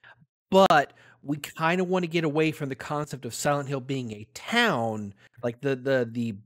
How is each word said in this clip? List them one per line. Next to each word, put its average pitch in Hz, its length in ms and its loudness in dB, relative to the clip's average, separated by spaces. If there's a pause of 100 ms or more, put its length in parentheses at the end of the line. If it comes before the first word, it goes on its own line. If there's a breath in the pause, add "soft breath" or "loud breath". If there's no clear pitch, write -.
(500 loud breath)
But 180 440 6 (280 soft breath)
we 143 160 -4
kinda 165 460 0
wanna 180 240 0
get 165 160 -2
away 160 280 2
from 143 180 -8
the 131 60 -6
concept 147 500 -8
of 117 100 -8
Silent 143 340 -2
Hill 139 100 -4
being 127 320 -6
a 107 220 -12
town, 113 800 0 (300 soft breath)
like, 120 180 -6
the, 139 140 0
the, 127 360 0
the 117 200 -4 (140)